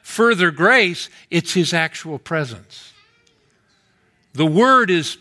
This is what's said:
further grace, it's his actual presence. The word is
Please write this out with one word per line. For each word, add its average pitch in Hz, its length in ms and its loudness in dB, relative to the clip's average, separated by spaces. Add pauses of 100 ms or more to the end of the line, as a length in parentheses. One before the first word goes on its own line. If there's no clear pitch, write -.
further 202 480 0
grace, 180 580 0 (220)
it's 170 220 -2
his 175 200 0
actual 160 460 -6
presence. 120 640 -8 (1500)
The 143 120 -2
word 226 460 2
is 165 300 -2